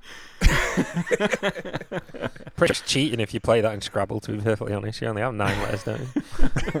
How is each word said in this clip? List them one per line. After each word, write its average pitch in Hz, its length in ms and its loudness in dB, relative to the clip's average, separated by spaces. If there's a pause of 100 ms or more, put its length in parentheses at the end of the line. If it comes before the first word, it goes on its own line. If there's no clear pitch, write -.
(400)
<laughs> - 2250 0
Pretty 170 160 2
much - 120 -4
cheating 135 360 0
if 104 140 -2
you 110 60 -2
play 113 220 4
that 110 120 2
in 101 60 -6
Scrabble, 104 400 -2
to - 120 -8
be 104 80 -4
perfectly 107 340 0
honest. 104 260 -6
You 117 80 -4
only 107 140 -2
have 123 120 -4
nine 101 260 0
letters, 104 240 -4
don't 110 160 -4 (800)